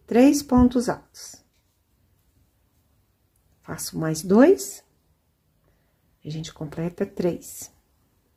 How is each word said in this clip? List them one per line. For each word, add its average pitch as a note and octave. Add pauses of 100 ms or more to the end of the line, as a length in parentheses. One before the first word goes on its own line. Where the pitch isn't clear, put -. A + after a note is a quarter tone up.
três C4+
pontos B3
altos. - (2250)
Faço -
mais D#3+
dois. A#3+ (1400)
E D#3+
a -
gente D#3
completa E3
três. - (640)